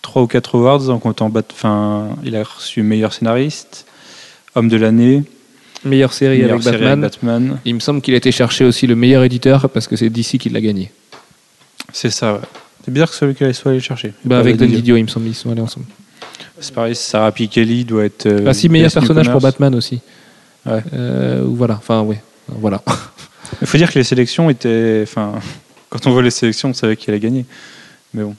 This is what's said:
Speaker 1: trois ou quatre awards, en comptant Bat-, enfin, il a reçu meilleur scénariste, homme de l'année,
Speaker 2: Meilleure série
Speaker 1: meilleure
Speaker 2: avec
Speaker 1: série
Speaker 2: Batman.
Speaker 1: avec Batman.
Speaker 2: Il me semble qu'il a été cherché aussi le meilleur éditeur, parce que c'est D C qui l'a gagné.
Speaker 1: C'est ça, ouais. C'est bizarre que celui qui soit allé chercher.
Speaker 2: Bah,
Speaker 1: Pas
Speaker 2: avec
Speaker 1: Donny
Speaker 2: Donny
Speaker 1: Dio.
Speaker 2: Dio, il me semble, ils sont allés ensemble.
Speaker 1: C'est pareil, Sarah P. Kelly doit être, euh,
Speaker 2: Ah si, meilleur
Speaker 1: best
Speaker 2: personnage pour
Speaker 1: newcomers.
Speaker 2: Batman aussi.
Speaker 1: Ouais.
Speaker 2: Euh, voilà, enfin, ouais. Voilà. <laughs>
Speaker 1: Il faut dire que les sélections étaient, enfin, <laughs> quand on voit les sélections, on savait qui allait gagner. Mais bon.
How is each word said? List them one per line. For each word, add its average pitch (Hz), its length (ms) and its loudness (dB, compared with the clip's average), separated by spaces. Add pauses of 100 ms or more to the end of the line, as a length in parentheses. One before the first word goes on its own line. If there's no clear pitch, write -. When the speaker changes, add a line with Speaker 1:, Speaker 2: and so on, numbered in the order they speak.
Speaker 1:
trois - 200 -2
ou 117 60 2
quatre 120 280 -2
awards, 131 340 2
en 120 100 -2
comptant 110 300 -2
Bat-, 110 220 -2
enfin, 104 580 -4 (140)
il 113 140 -8
a 107 60 -4
reçu - 380 -8
meilleur 110 320 0
scénariste, 123 720 -4 (720)
homme 117 140 2
de 113 80 2
l'année, 120 460 4 (600)
Speaker 2:
Meilleure 135 300 2
série 135 240 2
Speaker 1:
meilleure 123 140 2
Speaker 2:
avec 117 120 -2
Speaker 1:
série 117 140 0
Speaker 2:
Batman. 135 260 2
Speaker 1:
avec - 100 -4
Batman. 123 520 -2
Speaker 2:
Il 117 80 -2
me 113 60 -4
semble 147 220 -2
qu'il - 120 0
a 123 40 4
été 123 140 2
cherché - 340 0
aussi 123 200 2
le 120 100 4
meilleur 127 280 4
éditeur, 131 440 2
parce 113 200 -4
que - 80 -4
c'est 113 160 0
D 117 100 -4
C - 160 -4
qui 113 120 -4
l'a 95 120 -4
gagné. 101 300 -4 (1000)
Speaker 1:
C'est 117 200 -4
ça, 107 220 -4
ouais. 104 60 -4 (460)
C'est 131 60 -8
bizarre 151 180 0
que - 60 -12
celui 139 180 0
qui 131 220 0
soit - 160 -2
allé 131 80 0
chercher. 117 300 -8 (140)
Speaker 2:
Bah, 123 120 2
Speaker 1:
Pas 123 60 4
Speaker 2:
avec 113 160 4
Speaker 1:
Donny 117 160 4
Speaker 2:
Donny 117 100 2
Speaker 1:
Dio. 120 100 4
Speaker 2:
Dio, 117 40 6
il 113 80 4
me - 20 -8
semble, 113 200 -4
ils 113 60 -6
sont - 180 -6
allés 117 100 -4
ensemble. 120 260 -8 (720)
Speaker 1:
C'est - 120 -14
pareil, 117 240 -4
Sarah 110 360 0
P. 113 160 -4
Kelly 117 360 0
doit 110 220 0
être, - 220 -4
euh, 104 180 2
Speaker 2:
Ah 131 80 4
si, 170 160 2
meilleur 160 160 6
Speaker 1:
best 160 140 2
Speaker 2:
personnage 151 260 4
pour 123 120 2
Speaker 1:
newcomers. 135 160 4
Speaker 2:
Batman 139 200 2
aussi. 120 280 -4 (680)
Speaker 1:
Ouais. 110 160 -2 (100)
Speaker 2:
Euh, 127 540 -2
voilà, 120 320 0
enfin, 113 240 0
ouais. 107 180 -4 (260)
Voilà. 107 360 -4 (380)
<laughs> - 400 -16
Speaker 1:
Il - 40 -2
faut - 140 0
dire 165 120 4
que - 60 0
les 127 60 4
sélections 135 480 0
étaient, 113 500 0
enfin, 104 320 -6 (300)
<laughs> - 260 -20
quand 117 160 -10
on 135 60 4
voit 127 100 4
les 123 80 4
sélections, 117 400 -2
on 127 60 -6
savait 110 200 -2
qui - 140 -10
allait 104 100 -2
gagner. 123 260 -2 (680)
Mais 110 80 -8
bon. 104 180 -8